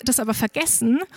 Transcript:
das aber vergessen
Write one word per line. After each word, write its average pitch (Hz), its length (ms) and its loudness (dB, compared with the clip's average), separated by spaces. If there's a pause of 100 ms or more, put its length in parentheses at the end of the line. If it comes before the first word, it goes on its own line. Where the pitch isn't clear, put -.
das 254 160 0
aber 220 140 -2
vergessen 240 640 0 (180)